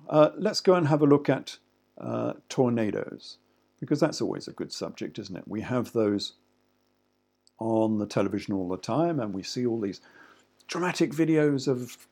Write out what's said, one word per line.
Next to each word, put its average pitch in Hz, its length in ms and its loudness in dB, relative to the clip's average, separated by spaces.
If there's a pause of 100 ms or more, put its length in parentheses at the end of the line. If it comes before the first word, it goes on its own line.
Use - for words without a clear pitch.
Uh, 151 300 6
let's 175 240 -2
go 185 140 6
and 170 140 4
have 147 120 2
a 151 60 6
look 143 240 6
at, - 260 -4 (420)
uh, 117 360 -4 (160)
tornadoes, - 880 0 (400)
because 147 220 -2
that's - 200 0
always - 280 -4
a - 40 -14
good - 180 -8
subject, - 480 -8
isn't 98 180 -10
it? - 100 -12
We 107 160 -6
have 123 300 -2
those 104 420 0 (1200)
on 110 400 2
the 104 80 -2
television 101 460 -2
all 95 160 -2
the 92 80 -2
time, 151 420 0
and 107 140 -4
we 95 100 -6
see 123 240 -4
all 117 140 0
these 98 220 -6 (640)
dramatic 170 460 -2
videos 151 560 2
of 123 440 -4